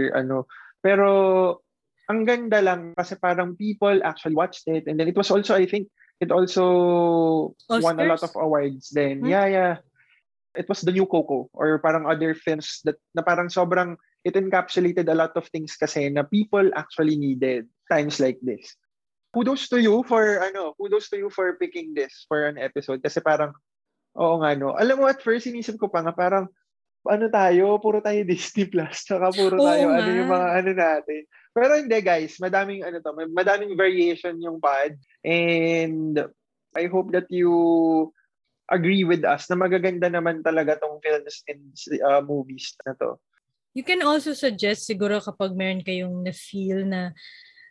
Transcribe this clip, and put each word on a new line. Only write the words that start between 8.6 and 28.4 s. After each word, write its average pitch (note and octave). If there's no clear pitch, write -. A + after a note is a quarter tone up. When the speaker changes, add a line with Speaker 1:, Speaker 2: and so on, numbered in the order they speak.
Speaker 1:
then. C#3
Speaker 2:
Hmm? B2
Speaker 1:
Yeah, G3
yeah. F#3
It -
was -
the F3+
new F#3+
Coco C#3+
or D#3
parang D#3+
other D#3+
films D#3
that, D#3
na -
parang F3
sobrang, F3
it F3+
encapsulated F3+
a D#3+
lot D#3+
of E3
things D#3
kasi D3
na C#3+
people G3+
actually D#3
needed C3
times D3
like C3
this. B2
Kudos B3+
to B3
you A3+
for, G#3+
ano, F#3+
kudos G3+
to G#3
you G3+
for F3+
picking E3+
this C#3
for D3+
an D3
episode. C3+
Kasi C#3+
parang, D3+
oo E3
nga, D3+
no. C#3
Alam C4
mo, C#4
at C4+
first, A#3
inisip A#3
ko G#3
pa E3+
nga, E3+
parang, F#3
ano G#3+
tayo, G3+
puro G#3+
tayo G#3
<laughs> -
Disney F3+